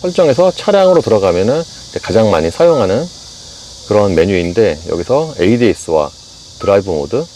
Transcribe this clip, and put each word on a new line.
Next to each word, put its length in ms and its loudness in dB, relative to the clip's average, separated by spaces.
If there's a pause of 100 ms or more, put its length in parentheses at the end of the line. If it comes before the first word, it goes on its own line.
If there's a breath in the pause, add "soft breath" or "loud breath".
설정에서 500 2
차량으로 500 2
들어가면은 600 0
이제 400 -12
가장 300 0
많이 180 0
사용하는 560 0 (800 loud breath)
그런 280 2
메뉴인데 640 0 (100)
여기서 500 -4
에이디에스와 680 0 (500)
드라이브 300 0
모드 340 -4 (120)